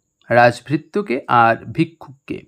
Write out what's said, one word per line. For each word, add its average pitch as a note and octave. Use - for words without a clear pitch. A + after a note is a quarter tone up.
রাজভৃত্যকে A#2+
আর A#2
ভিক্ষুককে। -